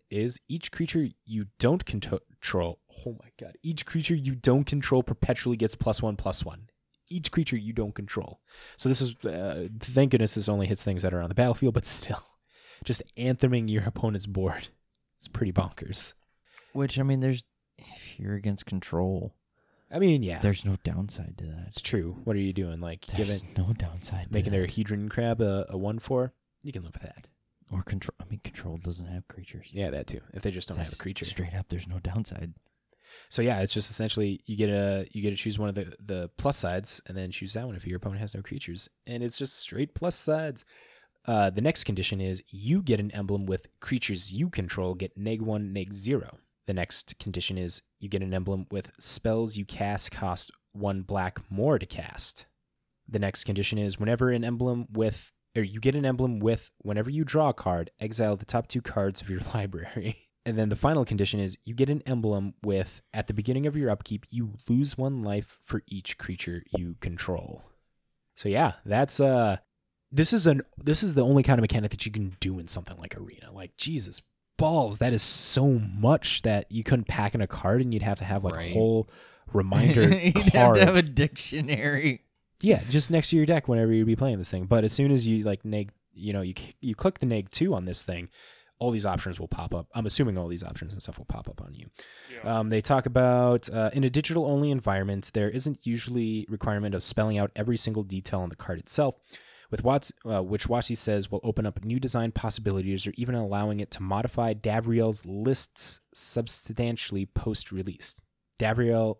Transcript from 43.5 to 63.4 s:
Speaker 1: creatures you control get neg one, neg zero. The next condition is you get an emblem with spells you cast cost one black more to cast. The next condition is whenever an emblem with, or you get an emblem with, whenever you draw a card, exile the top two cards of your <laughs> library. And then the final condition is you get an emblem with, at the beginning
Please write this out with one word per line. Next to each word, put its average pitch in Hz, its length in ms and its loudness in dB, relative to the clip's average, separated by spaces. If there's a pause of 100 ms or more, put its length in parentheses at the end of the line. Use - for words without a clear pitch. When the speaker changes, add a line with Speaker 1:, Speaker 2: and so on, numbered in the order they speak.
Speaker 1:
creatures 101 500 -4
you 147 180 -2
control 92 440 -4
get 92 240 -8
neg 110 240 -4
one, 107 320 -2
neg 98 200 -6
zero. 101 440 -4 (300)
The 101 60 -4
next - 460 -6
condition 92 380 -6
is 90 240 -4 (180)
you 101 100 -12
get 98 120 -2
an 95 120 -4
emblem 95 380 -2
with 98 280 -8
spells 110 580 -2
you 101 80 -4
cast 101 460 -4
cost 90 400 -4 (220)
one 98 280 -2
black 92 380 -4 (100)
more 117 300 2
to 95 60 -6
cast. - 600 -10 (640)
The 107 100 -2
next 98 260 -4
condition 101 320 -2
is 101 220 -2
whenever 120 320 2
an 117 120 0
emblem 120 480 -2
with, 107 400 -2 (240)
or 110 80 2
you 101 160 -6
get 131 160 4
an 143 100 0
emblem 127 340 2
with, 110 400 0
whenever 107 300 -2
you 151 140 -2
draw 151 260 2
a 120 40 2
card, 87 360 -2 (120)
exile 110 340 0
the 95 100 -6
top 117 220 -2
two 123 140 -2
cards 98 400 -2
of 101 80 -10
your 95 180 -4
<laughs> - 60 -6
library. 101 640 -6 (280)
And 113 120 -2
then 110 120 2
the 104 80 0
final 147 260 4
condition 101 380 0
is 95 240 -4
you 113 80 -8
get 135 160 2
an 147 160 0
emblem 107 480 0 (100)
with, 98 380 -2 (120)
at 110 140 -4
the 113 60 -4
beginning 127 320 0